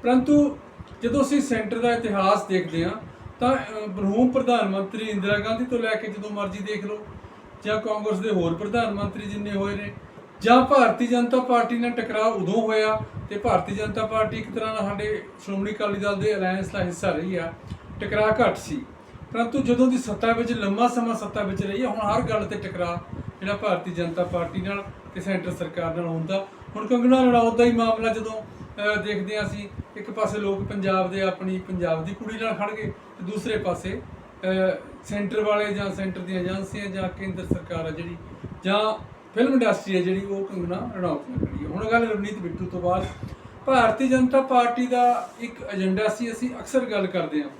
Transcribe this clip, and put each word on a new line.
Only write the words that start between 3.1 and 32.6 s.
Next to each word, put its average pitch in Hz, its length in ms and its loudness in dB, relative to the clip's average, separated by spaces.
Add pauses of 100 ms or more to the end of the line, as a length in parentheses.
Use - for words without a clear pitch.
ਤਾਂ, 254 160 4
ਅ, 214 320 -6
ਮਰਹੂਮ 202 420 2
ਪ੍ਰਧਾਨ 247 400 2
ਮੰਤਰੀ 196 400 -2
ਇੰਦਰਾ 202 280 2
ਗਾਂਧੀ 226 280 -2
ਤੋਂ 247 140 -2
ਲੈ 220 100 0
ਕੇ 214 180 -2
ਜਦੋਂ 208 220 -8
ਮਰਜ਼ੀ 202 340 -6
ਦੇਖ 202 220 -6
ਲਓ 208 120 -6 (680)
ਜਾਂ 214 160 0
ਕਾਂਗਰਸ 214 380 0
ਦੇ 220 100 -2
ਹੋਰ 170 240 2
ਪ੍ਰਧਾਨ 208 400 0
ਮੰਤਰੀ 202 280 -4
ਜਿੰਨੇ 208 300 -6
ਹੋਏ 196 240 -2
ਨੇ, 202 180 -8 (480)
ਜਾਂ 247 240 8
ਭਾਰਤੀ 247 420 6
ਜਨਤਾ 240 320 4
ਪਾਰਟੀ 240 380 2
ਨਾਲ 233 140 0
ਟਕਰਾਅ 220 360 0
ਉਦੋਂ 202 340 2
ਹੋਇਆ 214 380 2 (300)
ਤੇ 208 80 -6
ਭਾਰਤੀ 196 380 2
ਜਨਤਾ 214 300 -2
ਪਾਰਟੀ 220 320 0
ਇੱਕ - 140 -8
ਤਰ੍ਹਾਂ 220 220 -4
ਨਾਲ 202 160 -2
ਸਾਡੇ 208 340 -4 (200)
ਸ਼੍ਰੋਮਣੀ 196 280 -4
ਅਕਾਲੀ 202 280 -2
ਦਲ 202 160 0
ਦੇ 208 200 2
ਅਲਾਇੰਸ 185 320 0
ਦਾ 196 160 -4
ਹਿੱਸਾ 175 260 -2
ਰਹੀ 175 260 -2
ਆ, 165 180 -4 (480)
ਟਕਰਾਅ 214 420 2
ਘੱਟ - 140 2
ਸੀ। - 280 -8 (480)
ਪਰੰਤੂ 233 260 0
ਜਦੋਂ 240 280 6
ਦੀ 247 100 4
ਸੱਤਾ 226 340 0
ਵਿੱਚ, 233 220 0
ਲੰਮਾ 214 340 2
ਸਮਾਂ 233 280 0
ਸੱਤਾ 202 280 -4
ਵਿੱਚ 190 180 -2
ਰਹੀ 196 200 -2
ਹੈ, 254 60 0
ਹੁਣ 208 100 -4
ਹਰ 220 240 0
ਗੱਲ 214 240 0
ਤੇ - 100 -6
ਟਕਰਾਅ 175 600 -4 (220)
ਜਿਹੜਾ 202 160 -2
ਭਾਰਤੀ 185 360 -2
ਜਨਤਾ 170 320 -2
ਪਾਰਟੀ 175 380 -2
ਨਾਲ 196 220 -4 (300)
ਤੇ 180 80 -8
ਸੈਂਟਰ 180 300 -2
ਸਰਕਾਰ 165 440 -4
ਨਾਲ 175 100 -4
ਹੁੰਦਾ। 170 420 -2 (280)
ਹੁਣ 214 120 -6
ਕੰਗਣਾ 247 340 6
ਰਣੌਤ 233 360 6
ਦਾ 240 60 8
ਹੀ 240 80 8
ਮਾਮਲਾ 226 420 2
ਜਦੋਂ, 220 180 -4
ਅ, 208 680 -4
ਦੇਖਦੇ 208 360 -4
ਹਾਂ 208 80 -2
ਅਸੀਂ, 208 220 -8 (280)
ਇੱਕ - 160 -10
ਪਾਸੇ 208 260 -2
ਲੋਕ 196 260 -2
ਪੰਜਾਬ 190 480 0
ਦੇ 196 100 -4
ਆਪਣੀ 185 380 -2
ਪੰਜਾਬ 170 460 -2
ਦੀ 196 80 -6
ਕੁੜੀ 220 300 -8
ਨਾਲ 220 100 -2
ਖੜ 208 180 -4